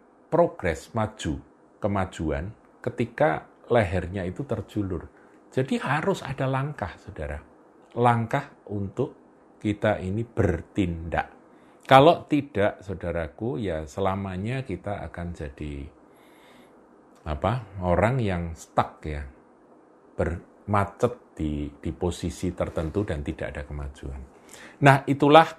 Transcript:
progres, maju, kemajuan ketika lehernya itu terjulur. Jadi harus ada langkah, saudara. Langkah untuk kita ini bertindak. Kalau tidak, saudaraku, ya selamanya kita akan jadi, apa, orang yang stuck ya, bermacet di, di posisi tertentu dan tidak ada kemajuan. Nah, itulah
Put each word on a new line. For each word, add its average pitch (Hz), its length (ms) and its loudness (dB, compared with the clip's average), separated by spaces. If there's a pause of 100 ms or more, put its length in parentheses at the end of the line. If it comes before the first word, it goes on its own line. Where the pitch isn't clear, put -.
(300)
progres, 156 640 0
maju, 107 460 -2 (400)
kemajuan 92 760 -2 (300)
ketika 139 640 -2 (240)
lehernya 92 560 0
itu 113 160 -8
terjulur. 101 640 -6 (400)
Jadi 233 320 -2
harus 185 400 -2
ada 139 240 -6
langkah, 131 560 -4
saudara. 73 400 -10 (540)
Langkah 120 560 2 (240)
untuk 101 400 -4 (480)
kita 104 400 0
ini 104 240 -4
bertindak. 85 1040 -2 (560)
Kalau 143 400 8
tidak, - 560 0
saudaraku, 87 800 -6
ya 80 240 -4
selamanya 98 800 -4
kita 95 400 -6
akan 85 300 -8
jadi, 71 500 -10 (1400)
apa, 98 560 -4
orang 95 340 2
yang 87 380 -2
stuck - 480 -4
ya, 73 180 -6 (960)
bermacet - 1200 -2
di, 73 400 -4
di - 160 -6
posisi 87 560 -4
tertentu 82 560 -4
dan 73 160 -6
tidak - 320 -8
ada 73 80 -8
kemajuan. 69 580 -10 (600)
Nah, 139 240 8
itulah 147 520 8